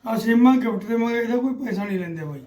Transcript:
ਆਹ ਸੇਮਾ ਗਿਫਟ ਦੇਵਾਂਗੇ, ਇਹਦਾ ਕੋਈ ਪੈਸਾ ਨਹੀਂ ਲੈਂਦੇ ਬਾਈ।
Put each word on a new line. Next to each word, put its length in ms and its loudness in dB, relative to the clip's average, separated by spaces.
ਆਹ 140 -2
ਸੇਮਾ 380 6
ਗਿਫਟ 280 -2
ਦੇਵਾਂਗੇ, 340 -2
ਇਹਦਾ 180 -2
ਕੋਈ 200 -2
ਪੈਸਾ 280 -4
ਨਹੀਂ 140 -4
ਲੈਂਦੇ 260 -8
ਬਾਈ। 220 -10